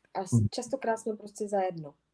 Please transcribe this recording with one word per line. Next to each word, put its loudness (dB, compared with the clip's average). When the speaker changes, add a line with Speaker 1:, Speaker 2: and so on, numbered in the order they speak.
Speaker 1:
A -2
s-, 0
Speaker 2:
Hmm. 6
Speaker 1:
častokrát 0
jsme -4
prostě -8
zajedno. 0